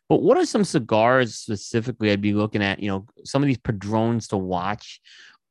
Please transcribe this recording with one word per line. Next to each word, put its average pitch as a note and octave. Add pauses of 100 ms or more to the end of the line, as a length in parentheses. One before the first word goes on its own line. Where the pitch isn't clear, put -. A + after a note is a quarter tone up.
But D3+
what A3+
are F4+
some A3
cigars A#2
specifically A2+
I'd G2+
be G#2
looking G#2
at? G2
You G#2
know, G2 (180)
some C3+
of C#3+
these C3
Padrones A2
to G#2+
watch. F#2 (500)